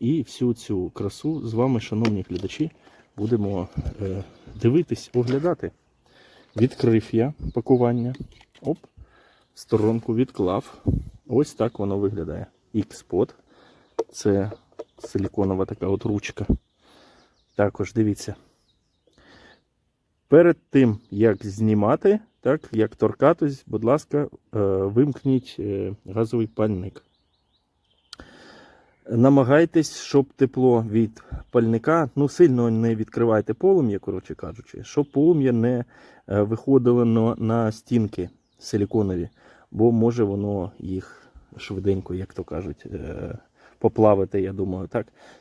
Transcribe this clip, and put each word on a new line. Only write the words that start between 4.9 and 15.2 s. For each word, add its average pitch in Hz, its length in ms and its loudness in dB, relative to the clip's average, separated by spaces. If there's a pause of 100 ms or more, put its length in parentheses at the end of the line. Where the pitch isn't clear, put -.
оглядати. 127 560 -2 (840)
Відкрив 113 560 2
я 120 220 0 (200)
пакування. 123 600 0 (480)
Оп, 160 160 -4 (760)
в - 40 -20
сторонку 113 560 -2
відклав. 101 680 -2 (460)
Ось 135 240 0
так 113 240 -4
воно 101 200 -4
виглядає. 98 480 -6 (280)
Xpot. - 600 -4 (760)
Це 101 420 0 (460)
силіконова 95 680 -4